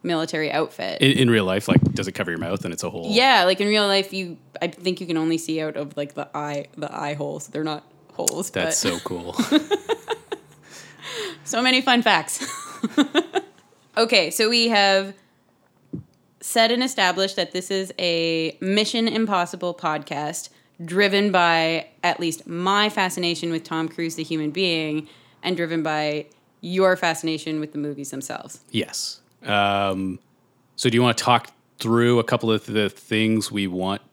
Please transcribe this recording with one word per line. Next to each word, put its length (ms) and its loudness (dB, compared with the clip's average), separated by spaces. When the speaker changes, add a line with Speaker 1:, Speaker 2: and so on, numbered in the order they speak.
Speaker 1:
military 480 -2
outfit. 520 -4
Speaker 2:
In, 160 6
in 120 6
real 140 6
life, 240 0
like, 140 8
does 160 -2
it 40 -8
cover 180 -4
your 100 -4
mouth 240 -4
and 80 -6
it's 100 -8
a 80 -4
whole 200 -8
Speaker 1:
Yeah, 340 6
like, 160 2
in 80 2
real 180 4
life, 280 2
you, 240 -8
I 60 -2
think 320 -4
you 60 -10
can 120 -2
only 200 2
see 220 -4
out 160 -6
of, 200 -8
like, 180 -6
the 200 -8
eye, 320 -6
the 180 -8
eye 200 -6
hole, 260 -6
so 120 -16
they're 120 -4
not 200 -6
holes, 360 -4
Speaker 2:
That's 320 -2
Speaker 1:
but 100 -2
Speaker 2:
so 80 -6
cool. 400 -8
Speaker 1:
<laughs> 40 2
So 180 -2
many 180 4
fun 220 4
facts. 420 2
<laughs> 100 6
Okay, 340 4
so 180 2
we 200 4
have 460 4
said 300 4
and 120 2
established 540 2
that 160 -2
this 180 -6
is 280 -2
a 640 0
Mission 480 0
Impossible 680 -2
podcast 720 -6
driven 500 4
by 540 4
at 180 2
least 260 -4
my 420 2
fascination 600 -2
with 140 -4
Tom 240 -4
Cruise, 260 -6
the 80 -8
human 300 -4
being, 560 -2
and 140 -2
driven 260 -2
by 440 -2
your 340 2
fascination 640 -2
with 120 -8
the 60 -6
movies 320 -8
themselves. 500 -10
Speaker 2:
Yes. 500 -6
Um, 760 0
so 120 0
do 80 2
you 60 6
wanna 120 4
talk 380 2
through 420 4
a 40 0
couple 260 0
of 160 0
the 220 0
things 640 0
we 160 -2
want 340 -4